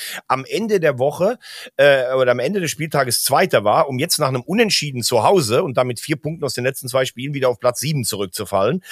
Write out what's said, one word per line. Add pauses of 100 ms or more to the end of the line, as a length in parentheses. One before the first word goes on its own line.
(260)
am
Ende
der
Woche, (380)
äh,
oder
am
Ende
des
Spieltages
Zweiter
war,
um
jetzt
nach
einem
Unentschieden
zu
Hause
und
damit
vier
Punkten
aus
den
letzten
zwei
Spielen
wieder
auf
Platz
sieben
zurückzufallen.